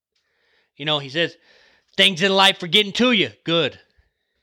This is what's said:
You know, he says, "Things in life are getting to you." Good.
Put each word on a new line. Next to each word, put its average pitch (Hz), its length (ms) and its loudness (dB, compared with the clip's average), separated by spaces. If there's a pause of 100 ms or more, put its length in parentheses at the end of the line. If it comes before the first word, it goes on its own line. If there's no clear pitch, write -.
(760)
You 143 80 -12
know, 151 140 0
he 139 100 -10
says, 156 260 -4 (640)
"Things 190 240 2
in 190 120 0
life 190 300 2
are 180 40 -8
getting 202 260 0
to 247 180 0
you." 160 200 0 (120)
Good. 160 360 -2 (640)